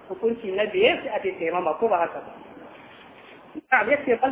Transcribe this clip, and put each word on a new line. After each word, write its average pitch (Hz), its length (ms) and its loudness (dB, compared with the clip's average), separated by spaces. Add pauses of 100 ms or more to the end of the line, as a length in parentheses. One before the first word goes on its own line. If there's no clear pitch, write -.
Hukunci 208 500 -4
na 208 100 0
biye 190 320 4
sai - 140 -8
a 208 80 -2
ce 185 160 -4
taimama 165 400 -2
ko 226 120 0
ba 202 120 4
haka 165 240 -2
ba. - 80 -16 (1400)
Na'am, 214 200 4
yace, 262 260 2
"Fal 262 140 2